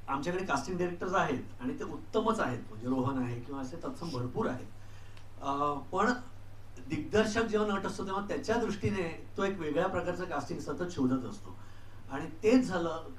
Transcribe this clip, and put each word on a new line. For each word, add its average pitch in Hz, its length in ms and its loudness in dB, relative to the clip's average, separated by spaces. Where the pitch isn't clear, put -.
आमच्याकडे 175 380 0
कास्टिंग 170 320 0
डायरेक्टर्स 180 360 0
आहेत 160 300 4
आणि - 200 -4
ते 208 40 -6
उत्तमच 220 560 2
आहेत, 123 200 0
म्हणजे 110 180 -6
रोहन 131 360 2
आहे 120 180 -2
किंवा 139 200 -6
असे 131 140 -6
तत्सम - 340 -6
भरपूर 123 360 0
आहेत. - 200 -2
अ, 143 320 2
पण 190 380 4
दिग्दर्शक 208 540 4
जेव्हा 208 360 2
नट 190 80 -2
असतो, 180 200 -4
तेव्हा 196 220 -2
त्याच्या 190 300 2
दृष्टीने 202 720 0
तो 196 60 2
एक 196 160 2
वेगळ्या 160 280 2
प्रकारचं 180 380 0
कास्टिंग 165 340 -2
सतत 165 320 -4
शोधत 127 340 2
असतो. 101 320 -8
आणि 143 180 -4
तेच 247 220 8
झालं, 165 420 0